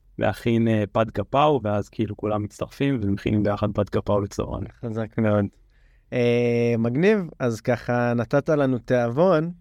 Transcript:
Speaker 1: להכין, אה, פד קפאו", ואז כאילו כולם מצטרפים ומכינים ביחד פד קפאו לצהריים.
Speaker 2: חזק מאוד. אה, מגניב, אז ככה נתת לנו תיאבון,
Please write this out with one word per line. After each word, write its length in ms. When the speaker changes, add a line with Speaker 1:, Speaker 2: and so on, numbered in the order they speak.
Speaker 1:
להכין, 500
אה, 240
פד 180
קפאו", 540
ואז 240
כאילו 280
כולם 260
מצטרפים 600
ומכינים 400
ביחד 320
פד 140
קפאו 320
לצהריים. 440
Speaker 2:
חזק 340
מאוד. 260
אה, 680
מגניב, 400
אז 220
ככה 560
נתת 320
לנו 300
תיאבון, 720